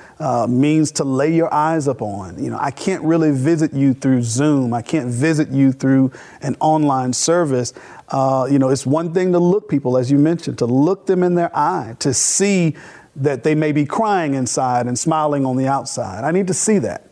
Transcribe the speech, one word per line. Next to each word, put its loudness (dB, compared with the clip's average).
uh, -2
means 2
to -2
lay 0
your 0
eyes 0
upon. -6
You -4
know, -6
I -4
can't -4
really 2
visit 0
you 2
through 0
Zoom. 0
I -4
can't -4
visit 0
you 4
through 2
an -6
online 0
service. 0
Uh, 0
you 4
know, 4
it's -2
one 0
thing 0
to 2
look 2
people, 0
as 0
you 4
mentioned, 0
to 0
look 2
them 2
in 2
their 0
eye, -2
to 0
see 0
that -2
they 2
may 0
be 0
crying -2
inside -2
and -4
smiling 0
on -2
the 0
outside. -4
I -2
need 0
to -2
see 0
that. -6